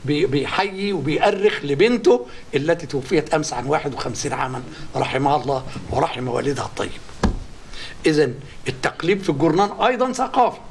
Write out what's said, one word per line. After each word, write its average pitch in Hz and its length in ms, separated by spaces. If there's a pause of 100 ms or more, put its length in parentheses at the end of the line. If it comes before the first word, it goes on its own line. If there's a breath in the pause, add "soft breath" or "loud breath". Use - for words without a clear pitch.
بي-، 147 220
بيحيي 190 640
وبيأرخ 190 720
لبنته 233 600 (280 loud breath)
التي 160 320
توفيت 143 480
أمس 151 180
عن 120 140
واحد 143 280
وخمسين 135 380
عاما، 131 300 (340 loud breath)
رحمها 135 400
الله 135 280 (260 loud breath)
ورحم 127 380
والدها 123 360
الطيب. - 260 (1160 loud breath)
إذن 147 280 (340 loud breath)
التقليب 170 540
في - 80
الجورنال 160 400 (100)
أيضا 247 320
ثقافة 247 460 (120)